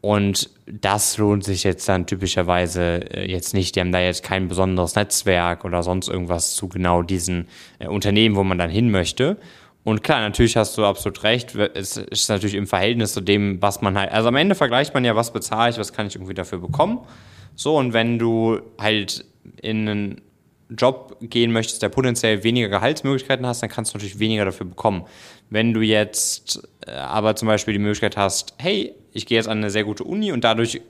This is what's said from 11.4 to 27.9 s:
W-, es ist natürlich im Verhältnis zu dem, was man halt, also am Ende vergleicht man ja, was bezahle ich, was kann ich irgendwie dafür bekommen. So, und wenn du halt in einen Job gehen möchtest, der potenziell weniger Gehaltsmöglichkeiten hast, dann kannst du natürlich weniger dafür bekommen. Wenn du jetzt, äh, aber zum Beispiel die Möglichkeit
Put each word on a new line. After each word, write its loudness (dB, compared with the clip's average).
W-, 0
es -8
ist -4
natürlich 0
im -2
Verhältnis 0
zu -4
dem, 2
was 0
man 2
halt, 0
also 4
am 2
Ende 4
vergleicht 0
man 2
ja, 2
was 0
bezahle 0
ich, -6
was -6
kann -4
ich -10
irgendwie -12
dafür -8
bekommen. 0
So, 0
und 0
wenn 2
du 2
halt -2
in -2
einen -4
Job 0
gehen 2
möchtest, -2
der 0
potenziell 0
weniger 2
Gehaltsmöglichkeiten 0
hast, -4
dann -4
kannst -6
du -8
natürlich -10
weniger 0
dafür -6
bekommen. -2
Wenn 2
du 2
jetzt, 0
äh, -14
aber 0
zum -4
Beispiel 2
die 0
Möglichkeit -2